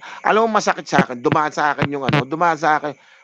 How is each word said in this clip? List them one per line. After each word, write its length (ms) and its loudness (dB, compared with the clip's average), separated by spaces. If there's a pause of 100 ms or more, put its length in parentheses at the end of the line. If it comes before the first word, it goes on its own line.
(200)
Alam 260 4
mo, 140 0
masakit 240 -2
sa 160 2
akin. 180 -2
Dumaan 320 0
sa 220 0
akin 180 -2
yung 140 -6
ano, 180 2
dumaan 380 0
sa 160 2
akin. 160 -6 (320)